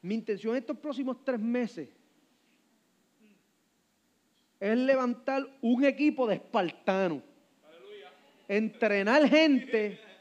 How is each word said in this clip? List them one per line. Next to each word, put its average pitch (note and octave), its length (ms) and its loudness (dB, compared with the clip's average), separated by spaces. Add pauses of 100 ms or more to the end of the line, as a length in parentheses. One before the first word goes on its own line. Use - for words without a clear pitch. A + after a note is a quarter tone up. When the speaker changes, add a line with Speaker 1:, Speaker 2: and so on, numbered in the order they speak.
Speaker 1:
mi F#3 120 -4
intención A3 400 -4
en C4+ 60 -2
estos C#4+ 180 -8
próximos C4 460 -8
tres B3 160 -2
meses A3+ 480 -4 (2750)
es G#3+ 180 0
levantar C4 640 0 (180)
un A#3+ 220 2
equipo C#4 440 2
de F#3+ 80 0
espartanos. F#3 840 -2 (420)
Speaker 2:
Aleluya. - 480 -20 (340)
Speaker 1:
Entrenar G#3+ 840 2
gente. B3 680 2 (220)